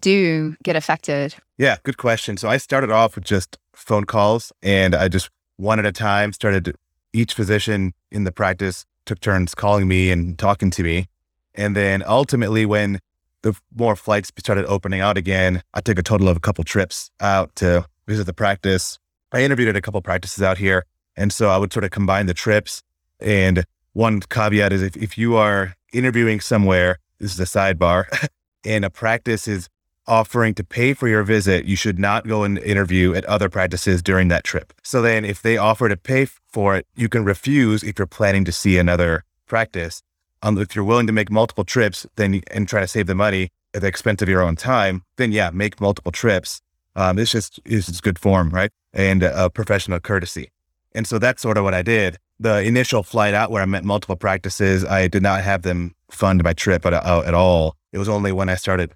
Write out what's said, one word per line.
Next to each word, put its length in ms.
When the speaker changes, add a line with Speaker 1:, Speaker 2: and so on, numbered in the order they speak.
Speaker 1:
do 640
get 100
affected? 600
Speaker 2:
Yeah, 280
good 120
question. 400
So 120
I 80
started 340
off 240
with 100
just 320
phone 320
calls, 480
and 340
I 100
just 240
one 220
at 80
a 60
time 400
started, 420
each 220
physician 600
in 140
the 80
practice 520
took 160
turns 340
calling 320
me 240
and 280
talking 320
to 120
me. 240
And 220
then 300
ultimately, 600
when 320
the 80
f-, 120
more 220
flights 420
started 280
opening 340
out 160
again, 460
I 60
took 180
a 40
total 260
of 80
a 40
couple 240
trips 460
out 360
to 300
visit 180
the 80
practice. 640
I 100
interviewed 260
at 80
a 40
couple 220
practices 400
out 160
here. 260
And 160
so 160
I 100
would 140
sort 120
of 60
combine 360
the 80
trips. 480
And 460
one 280
caveat 520
is 100
if, 140
if 220
you 180
are 380
interviewing 480
somewhere, 580
this 160
is 60
a 40
sidebar, 640
<laughs> 180
and 200
a 60
practice 560
is 220
offering 480
to 100
pay 280
for 160
your 140
visit, 440
you 100
should 220
not 280
go 160
and 160
interview 560
at 120
other 220
practices 540
during 260
that 160
trip. 280
So 200
then 220
if 180
they 140
offer 320
to 80
pay 260
f-, 260
for 280
it, 100
you 120
can 160
refuse 580
if 160
you're 80
planning 380
to 80
see 240
another 480
practice. 560
Um, 160
if 160
you're 100
willing 220
to 60
make 180
multiple 340
trips, 420
then, 340
and 180
try 120
to 80
save 180
the 80
money 360
at 80
the 40
expense 360
of 60
your 140
own 140
time, 480
then 140
yeah, 220
make 280
multiple 320
trips. 480
Um, 220
it's 120
just, 340
it's 220
just 160
good 160
form, 320
right? 220
And 300
a 280
professional 500
courtesy. 500
And 140
so 120
that's 220
sort 160
of 60
what 120
I 80
did. 340
The 220
initial 420
flight 300
out 160
where 120
I 40
met 180
multiple 320
practices, 680
I 220
did 160
not 220
have 180
them 320
fund 320
my 120
trip 300
at, 100
uh, 300
at 100
all. 420
It 60
was 100
only 240
when 160
I 80
started 400